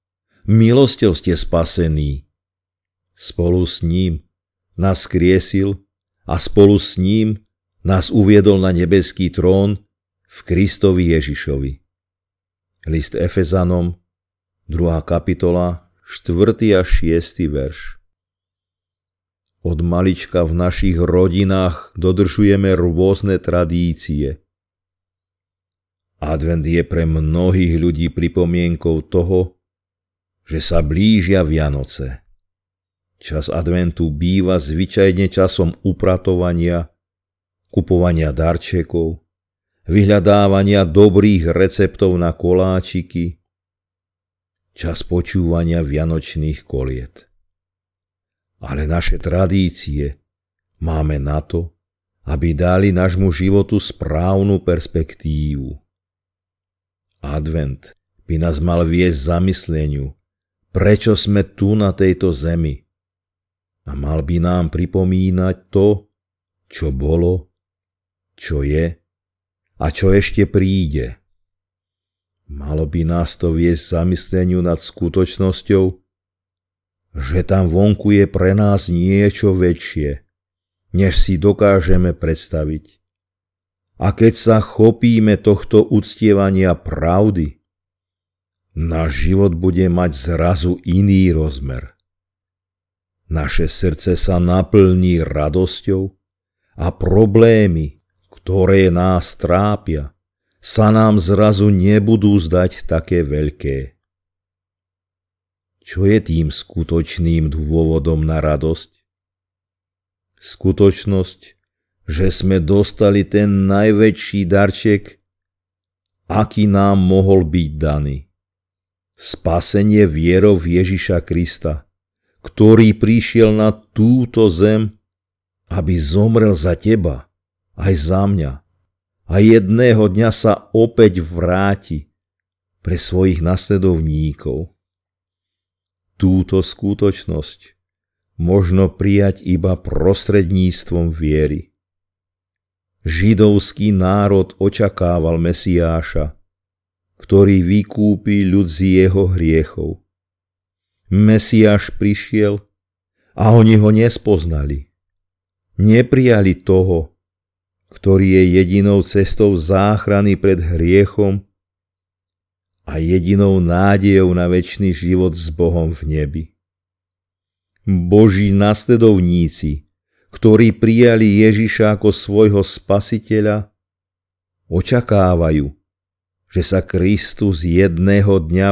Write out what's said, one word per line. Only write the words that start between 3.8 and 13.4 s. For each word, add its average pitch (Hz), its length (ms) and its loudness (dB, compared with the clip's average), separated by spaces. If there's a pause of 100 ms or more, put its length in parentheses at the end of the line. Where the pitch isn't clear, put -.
ním 85 460 -4 (480)
nás 92 320 -2
skriesil 95 720 0 (480)
a - 160 -6
spolu 101 400 4
s - 160 -12
ním 107 400 0 (480)
nás 92 240 0
uviedol 101 480 4
na 92 160 0
nebeský 90 560 0
trón 98 480 0 (480)
v - 160 -20
Kristovi 92 720 0
Ježišovi. 69 640 -6 (1120)
List 78 240 -6
Efezanom, 87 880 -2 (640)